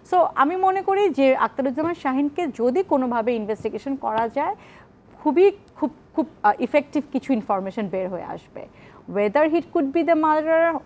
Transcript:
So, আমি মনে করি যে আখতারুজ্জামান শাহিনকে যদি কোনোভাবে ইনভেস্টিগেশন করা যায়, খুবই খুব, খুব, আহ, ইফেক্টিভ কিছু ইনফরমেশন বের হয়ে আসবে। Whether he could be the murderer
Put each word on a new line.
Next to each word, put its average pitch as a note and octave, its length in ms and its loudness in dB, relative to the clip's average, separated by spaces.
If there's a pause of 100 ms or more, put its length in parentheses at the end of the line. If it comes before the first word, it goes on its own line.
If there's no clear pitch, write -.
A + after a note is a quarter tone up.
(100)
So, F4+ 240 4
আমি D4 220 2
মনে F#4+ 260 0
করি G4 260 2
যে C4+ 280 2
আখতারুজ্জামান C#4 580 -2
শাহিনকে C#4+ 520 -2 (120)
যদি B3 240 0
কোনোভাবে B3 520 0
ইনভেস্টিগেশন A3 640 -6
করা A#3 320 -4
যায়, D#4 280 -4 (640)
খুবই F4 280 4 (260)
খুব, D4 140 -2 (240)
খুব, D#4 120 0 (160)
আহ, G#3 160 4
ইফেক্টিভ C#4+ 440 0 (100)
কিছু - 200 -2
ইনফরমেশন G3 560 -4
বের F#3 200 -4
হয়ে F3+ 140 -8
আসবে। - 440 -14 (480)
Whether G#3 300 2
he D#4+ 160 2 (140)
could E4 180 0
be E4+ 120 2
the E4 100 4
murderer D#4 720 2